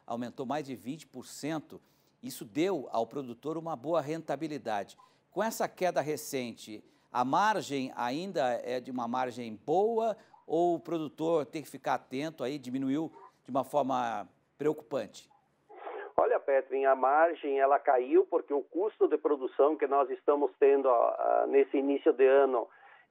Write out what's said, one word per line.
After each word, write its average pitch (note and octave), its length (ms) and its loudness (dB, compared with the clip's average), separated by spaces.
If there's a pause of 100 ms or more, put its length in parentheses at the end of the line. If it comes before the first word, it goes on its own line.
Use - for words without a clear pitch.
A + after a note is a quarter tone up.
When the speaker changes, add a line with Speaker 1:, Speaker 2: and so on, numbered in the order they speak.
Speaker 1:
aumentou A#2+ 400 -8
mais C#3+ 180 -6
de C3+ 120 -12
vinte C3+ 280 -12
por B2 220 -18
cento. - 540 -10 (420)
Isso C3 220 -12
deu C#3+ 480 -2
ao A2+ 120 0
produtor C#3 540 -8
uma E3 160 -8
boa D3+ 260 -2
rentabilidade. C#3+ 960 -6 (360)
Com F#3 100 -4
essa A3 240 -4
queda F3 340 -2
recente, B2+ 840 -8 (280)
a B2 120 0
margem C#3+ 720 0
ainda C3+ 680 -2
é B2+ 160 -6
de B2+ 140 -12
uma A#2+ 160 -6
margem A#2+ 580 -6
boa A3 500 0 (300)
ou E3+ 300 2
o - 20 -2
produtor D#3 680 -2
tem D#3+ 140 -12
que C3+ 80 -14
ficar C#3 260 -4
atento C#3 500 -6
aí, C#3+ 160 -6
diminuiu C3+ 500 -4 (340)
de - 60 -16
uma B2+ 140 0
forma B2 640 -2 (280)
preocupante? C#3 720 -4 (880)
Speaker 2:
Olha, - 220 2
Petrin, C3+ 460 0
a C3+ 100 4
margem C#3+ 640 2
ela C3+ 220 4
caiu C#3 460 4
porque - 280 -2
o C#3+ 80 0
custo F#3+ 460 0
de D3+ 100 0
produção D3 580 2
que D3 120 -2
nós C3+ 220 2
estamos C#3 500 0
tendo, C#3 280 6
ó, A#2 200 6
ah, A#2 400 2
nesse C3+ 280 4
início C#3 360 2
de C3 120 4
ano, C3 440 6 (420)